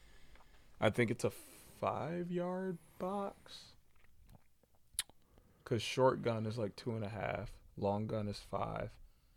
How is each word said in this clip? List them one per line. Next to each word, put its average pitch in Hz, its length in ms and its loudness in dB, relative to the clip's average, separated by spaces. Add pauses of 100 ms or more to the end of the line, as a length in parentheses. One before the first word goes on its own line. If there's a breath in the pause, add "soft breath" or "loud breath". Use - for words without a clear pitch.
(800)
I 110 100 8
think 117 220 4
it's - 120 -4
a 104 60 8 (500)
five-yard 175 1000 0 (180)
box - 760 -4 (1900)
'cause 117 200 2
short 127 400 6
gun 110 240 2
is, 110 100 -2
like, 104 180 -2
two 113 200 -2
and 113 100 -2
a 98 40 -4
half, 101 420 -2 (260)
long 104 300 4
gun 107 200 0
is 101 120 -2
five. 110 500 -2 (480)